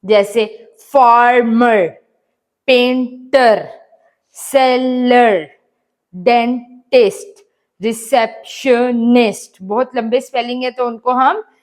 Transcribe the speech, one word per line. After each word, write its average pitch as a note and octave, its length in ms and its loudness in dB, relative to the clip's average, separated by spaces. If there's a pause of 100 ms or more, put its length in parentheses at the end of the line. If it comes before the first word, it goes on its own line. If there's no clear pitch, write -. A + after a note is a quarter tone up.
जैसे G#3 420 0 (480)
फार्मर, A#3+ 920 4 (800)
पेंटर, B3+ 1000 0 (680)
सेलर, B3 1120 0 (680)
डेंटिस्ट, A#3+ 1300 -2 (380)
रिसेप्शनिस्ट, A#3 1800 -2
बहुत G#3+ 340 -6
लंबे A#3 260 -4
स्पेलिंग B3 420 -8
है B3+ 80 -6
तो B3 160 -6
उनको A#3 240 -8
हम C4 320 0 (200)